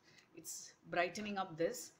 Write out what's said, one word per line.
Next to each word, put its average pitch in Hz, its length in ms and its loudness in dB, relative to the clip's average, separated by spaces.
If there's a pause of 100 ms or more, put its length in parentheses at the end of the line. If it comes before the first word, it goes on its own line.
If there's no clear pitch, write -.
(360)
it's - 360 -10 (180)
brightening 190 480 2
up 170 200 -2
this. 185 420 2